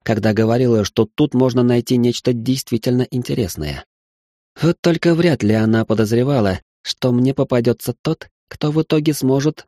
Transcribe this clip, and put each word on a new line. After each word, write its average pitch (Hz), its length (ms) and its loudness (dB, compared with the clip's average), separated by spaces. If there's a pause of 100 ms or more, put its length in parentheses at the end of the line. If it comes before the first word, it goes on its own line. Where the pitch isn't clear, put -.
когда 110 280 0
говорила, 113 520 2
что 110 280 0
тут 147 220 0
можно 127 280 2
найти 123 340 2
нечто 120 360 0
действительно 123 800 -2
интересное. 95 760 -6 (760)
Вот 165 200 2
только 170 340 2
вряд 165 280 0
ли 104 120 2
она 110 300 2
подозревала, 110 760 0 (220)
что - 300 -4
мне 127 220 2
попадётся 123 680 -2
тот, - 260 -6 (200)
кто - 220 -6
в 156 120 0
итоге 156 320 0
сможет 139 540 -2